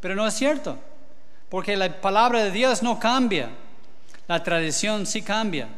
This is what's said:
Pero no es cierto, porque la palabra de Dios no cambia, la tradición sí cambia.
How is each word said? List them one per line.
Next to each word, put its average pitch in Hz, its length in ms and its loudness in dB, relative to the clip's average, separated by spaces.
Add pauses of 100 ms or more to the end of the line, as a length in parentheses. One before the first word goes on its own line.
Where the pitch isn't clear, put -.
Pero 190 140 -2
no 214 120 2
es 214 80 0
cierto, 262 440 0 (680)
porque 190 280 -2
la 185 240 0
palabra 220 440 4
de 196 80 0
Dios 226 300 4
no 220 180 0
cambia, 220 500 2 (760)
la 170 140 0
tradición 170 640 0
sí 214 160 -2
cambia. 196 560 -2